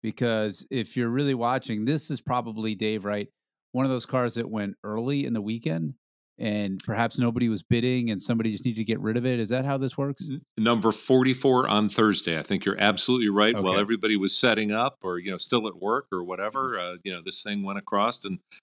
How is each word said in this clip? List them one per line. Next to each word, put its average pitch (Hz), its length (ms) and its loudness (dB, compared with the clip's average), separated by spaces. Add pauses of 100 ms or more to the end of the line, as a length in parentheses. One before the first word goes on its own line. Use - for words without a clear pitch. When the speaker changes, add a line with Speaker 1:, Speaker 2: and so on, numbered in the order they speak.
Speaker 1:
Because 110 680 -2
if 123 260 -4
you're 120 120 0
really 135 240 0
watching, 117 520 -2
this 147 260 -2
is 135 100 -4
probably, 110 540 -2
Dave, 107 300 -2
right, 104 220 -4 (440)
one 131 140 0
of 131 60 2
those 123 140 -2
cars 123 300 0
that 117 140 -4
went 104 340 -4
early 123 420 -2
in 120 80 -2
the 110 80 -2
weekend 117 540 -4 (440)
and 104 440 -2
perhaps 113 340 0
nobody 120 320 2
was 107 140 -2
bidding 120 480 2
and 95 100 -4
somebody 113 300 0
just 101 120 -6
needed 117 160 -2
to 113 40 -2
get 107 160 0
rid 110 180 0
of 120 80 -2
it. 127 140 0
Is 104 100 -2
that 131 160 0
how 139 140 0
this 131 180 -4
works? 139 320 -4
Speaker 2:
N-, 139 120 -8 (140)
number 117 360 4
forty-four 127 760 4
on 104 220 4
Thursday. 95 480 4
I 78 60 -4
think 98 200 -2
you're 98 160 -2
absolutely 107 500 2
right. 104 260 4
While 95 180 0
Speaker 1:
Okay. 98 80 4
Speaker 2:
everybody 107 360 2
was 95 200 2
setting 107 340 2
up 117 320 0
or, 90 140 -4
you 90 140 -8
know, 92 60 -6
still 110 300 -2
at 90 140 -8
work 113 300 -2
or 92 120 -4
whatever, 107 540 -6
Speaker 1:
Mm-hmm. 90 160 -6
Speaker 2:
uh, 87 100 -14
you 98 80 -6
know, 87 140 -8
this - 160 -4
thing 101 220 -4
went 98 160 -6
across 104 440 0
and 95 140 -6 (260)